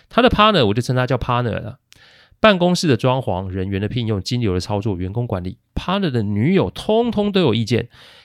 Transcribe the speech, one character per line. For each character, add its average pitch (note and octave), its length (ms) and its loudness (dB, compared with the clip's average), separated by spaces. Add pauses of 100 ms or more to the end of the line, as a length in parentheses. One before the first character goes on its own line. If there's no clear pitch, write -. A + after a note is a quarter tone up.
他 - 120 0
的 B3+ 60 6
partner G3+ 380 4
我 G2+ 80 2
就 A#2 80 -2
称 B2+ 120 -2
他 B2+ 140 0
叫 B2+ 100 0
partner A#2+ 340 -2
了。 G#2 280 -10 (640)
办 G#3+ 160 8
公 F3 160 4
室 - 140 0
的 C#3+ 80 6
装 C3 260 0
潢、 F#2+ 280 -4
人 F#2 180 -4
员 G2 140 -2
的 G#2 80 -2
聘 A#2 180 -4
用、 G2+ 160 -4
金 B2 160 -4
流 G#2+ 140 0
的 F2+ 80 0
操 G#2 180 -4
作、 G2+ 160 -4
员 F#2 160 -6
工 A#2+ 160 -4
管 F#2 160 -6
理， F#2 140 -10 (180)
partner F#3+ 340 -2
的 A#2+ 140 -2
女 G#2 300 0
友 C3+ 160 2
通 A3+ 420 -2
通 G#3 220 -2
都 G3 80 2
有 C3+ 120 2
意 A2+ 120 -2
见。 B2 240 0 (360)